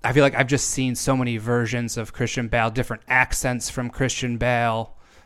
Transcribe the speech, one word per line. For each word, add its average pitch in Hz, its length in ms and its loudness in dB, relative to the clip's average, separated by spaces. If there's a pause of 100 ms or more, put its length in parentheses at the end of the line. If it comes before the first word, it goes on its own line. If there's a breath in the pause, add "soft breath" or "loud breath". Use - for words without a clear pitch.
I 120 100 0
feel 143 120 8
like 139 100 4
I've 127 140 2
just 135 220 0
seen 127 260 -2
so 135 200 0
many 123 200 0
versions 117 600 -2
of 110 160 -6
Christian 120 360 -2
Bale, 117 220 2
different 117 360 -4
accents 127 640 0
from 123 200 -4
Christian 123 480 -2
Bale. 117 580 0 (300 soft breath)